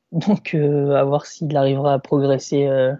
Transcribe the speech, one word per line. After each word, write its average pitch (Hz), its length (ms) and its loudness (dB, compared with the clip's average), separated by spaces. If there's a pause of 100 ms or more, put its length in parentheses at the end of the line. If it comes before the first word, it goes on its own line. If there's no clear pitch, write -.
(120)
Donc, 175 420 -2
euh, 143 420 0
à 135 80 4
voir 143 220 -2
s'il 151 300 -6
arrivera 139 380 2
à 135 60 0
progresser, 139 680 0
euh, 135 340 2